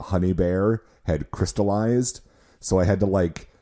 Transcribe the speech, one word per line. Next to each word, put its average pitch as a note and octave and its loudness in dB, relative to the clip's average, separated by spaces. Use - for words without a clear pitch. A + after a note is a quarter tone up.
honey F#2 0
bear F#2 0
had D2+ -2
crystallized. A2 -2
So - 0
I F2+ 2
had F#2+ 2
to, G2+ 2
like, F#2 -2